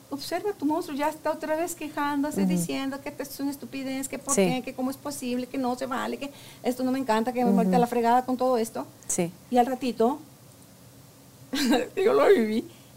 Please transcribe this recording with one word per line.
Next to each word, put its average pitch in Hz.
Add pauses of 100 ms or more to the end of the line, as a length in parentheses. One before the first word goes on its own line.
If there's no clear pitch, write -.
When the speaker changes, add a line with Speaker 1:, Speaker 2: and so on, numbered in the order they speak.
Speaker 1:
observa 349
tu -
monstruo, 311
ya 294
está 311
otra 311
vez 339
quejándose, 285
Speaker 2:
Ujú. 185
Speaker 1:
diciendo 269
que -
esto -
es -
una 277
estupidez, 269
que 269
por 277
Speaker 2:
Sí. 202
Speaker 1:
qué, 254
que 254
cómo 262
es 269
posible, 254
que 277
no 254
se 262
vale, 240
que 277 (320)
esto 247
no 254
me 269
encanta, 226
que 233
me 247
Speaker 2:
Ujú. 196
Speaker 1:
muerte 185
la 226
fregada 240
con 254
todo 254
esto. 240 (220)
Speaker 2:
Sí. 175 (200)
Speaker 1:
Y 247
al 240
ratito, 254 (1300)
<laughs> 262
yo 381
lo -
viví, 226 (320)